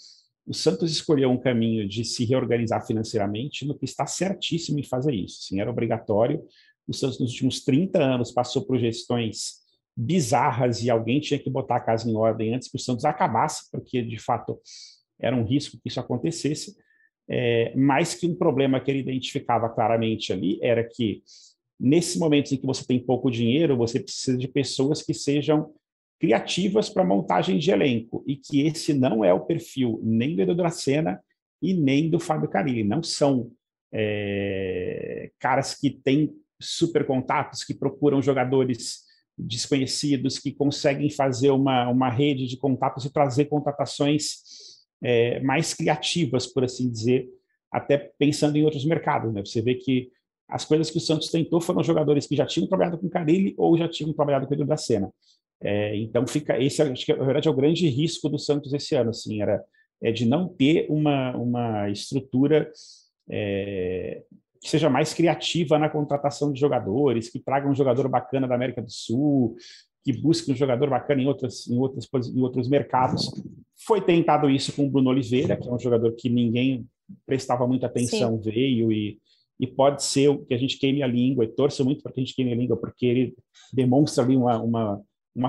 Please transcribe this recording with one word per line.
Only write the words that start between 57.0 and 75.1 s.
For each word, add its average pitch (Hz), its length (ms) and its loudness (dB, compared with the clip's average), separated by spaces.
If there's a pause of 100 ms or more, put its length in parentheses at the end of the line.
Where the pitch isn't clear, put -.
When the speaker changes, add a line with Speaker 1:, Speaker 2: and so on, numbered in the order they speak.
Speaker 1:
que, 151 80 2
na 127 100 -2
verdade, 139 240 2
é - 20 4
o 147 40 2
grande 151 340 2
risco 147 400 0
do 143 100 -2
Santos 143 360 -2
esse 147 200 -4
ano, 117 160 2
assim, 107 300 -6
era, 101 220 0 (400)
é 117 80 2
de 113 160 0
não 165 220 2
ter 156 420 2
uma, 143 460 0
uma 120 540 -2
estrutura, 135 800 0 (600)
é, 98 920 -4 (380)
que - 80 -14
seja 151 220 2
mais 143 240 0
criativa 165 640 0
na 151 100 2
contratação 147 640 -2
de 131 80 -6
jogadores, 120 720 0
que - 80 -10
traga 139 300 -2
um 139 60 2
jogador 131 340 2
bacana 131 400 -2
da 123 60 2
América 123 280 -2
do 113 80 -12
Sul, 135 640 0 (460)
que 131 100 -2
busque 143 380 0
um 131 60 2
jogador 131 340 2
bacana 127 320 0
em 131 40 2
outras, 135 420 -4
em 120 100 0
outras 131 280 -2
posi-, 117 300 -4
em 127 60 0
outros 127 260 -2
mercados. 131 640 0 (560)
Foi 208 140 4
tentado 156 500 4
isso 135 220 0
com 143 140 0
o 131 40 -2
Bruno 131 200 4